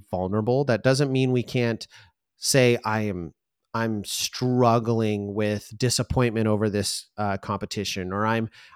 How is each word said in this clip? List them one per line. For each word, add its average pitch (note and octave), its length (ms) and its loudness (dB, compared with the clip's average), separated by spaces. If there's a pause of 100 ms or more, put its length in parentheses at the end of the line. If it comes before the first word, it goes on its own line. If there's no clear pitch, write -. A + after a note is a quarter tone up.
(100)
vulnerable. G#2+ 540 0
That A#2 180 0
doesn't C3 300 2
mean C3 180 2
we B2 120 2
can't A#2 440 -2 (520)
say, B2 480 4
"I A2 160 0
am, F2+ 320 -6 (400)
I'm A2+ 280 -2
struggling A2+ 1300 0
with G#2 420 -2
disappointment A#2 720 0
over G#2+ 240 2
this, - 380 -2 (100)
uh, G#2 180 -2
competition," G2 800 -6
or G#2 120 0
"I'm, A2+ 220 0 (280)